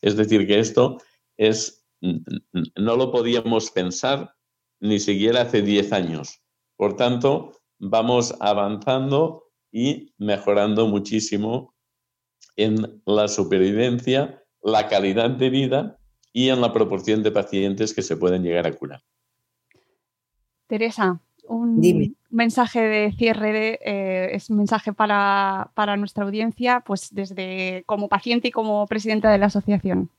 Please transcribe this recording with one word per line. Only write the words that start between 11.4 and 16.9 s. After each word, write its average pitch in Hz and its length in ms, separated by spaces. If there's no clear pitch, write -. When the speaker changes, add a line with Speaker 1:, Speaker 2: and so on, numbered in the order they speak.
Speaker 1:
en 107 500
la 104 220
supervivencia, 117 1120
la 110 260
calidad 196 420
de 131 200
vida 131 480
y 127 160
en 127 120
la 117 120
proporción 107 500